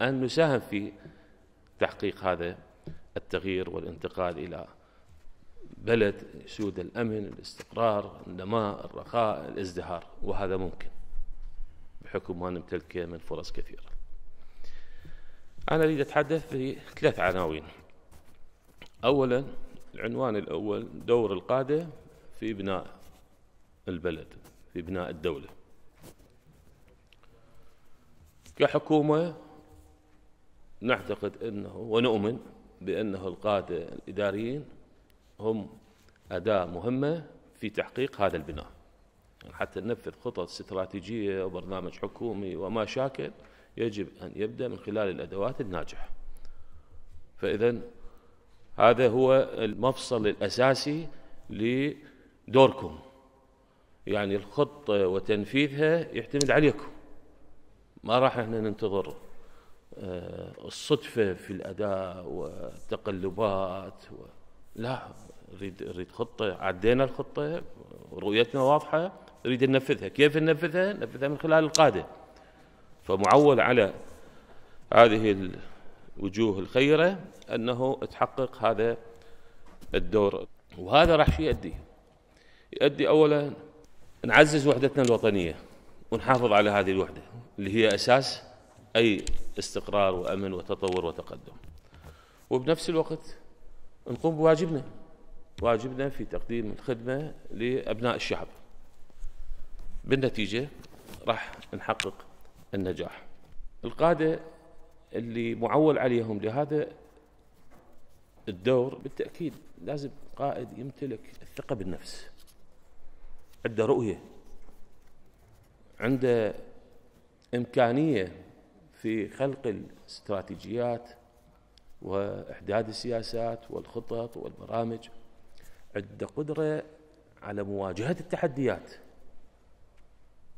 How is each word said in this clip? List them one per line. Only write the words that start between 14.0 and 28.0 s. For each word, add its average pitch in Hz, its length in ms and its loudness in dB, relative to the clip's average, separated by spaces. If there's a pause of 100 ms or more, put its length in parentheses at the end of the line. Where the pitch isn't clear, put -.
أنا 160 140 4
أريد 156 160 4
أتحدث 151 480 0
في 135 260 -2
ثلاث - 460 0
عناوين. 85 420 2 (1400)
أولًا، 131 400 4 (500)
العنوان 117 420 -2
الأول 101 520 -4 (180)
دور 113 260 4
القادة 135 540 -2 (540)
في 110 120 -4
بناء 95 340 -4 (1000)
البلد، 85 400 -6 (440)
في 87 100 -8
بناء 90 280 -4
الدولة. 78 380 -6 (3000)